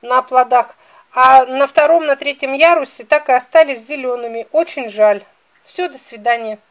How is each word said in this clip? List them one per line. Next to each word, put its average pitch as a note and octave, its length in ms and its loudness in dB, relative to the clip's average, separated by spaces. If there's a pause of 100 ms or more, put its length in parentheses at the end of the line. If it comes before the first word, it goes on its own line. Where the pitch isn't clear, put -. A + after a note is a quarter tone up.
на B3+ 200 -2
плодах. B3 540 -2 (420)
А B3+ 280 6
на C4 200 -2
втором, D#4+ 380 2
на D4 100 0
третьем C#4 380 -8
ярусе D4+ 520 0
так D4 260 -2
и - 20 4
остались B3+ 540 0
зелёными. A#3+ 680 -10
Очень D4 380 -4
жаль. G#3 340 0 (400)
Всё, F4+ 240 -8
до C4+ 80 -14
свидания. A3+ 600 -8 (120)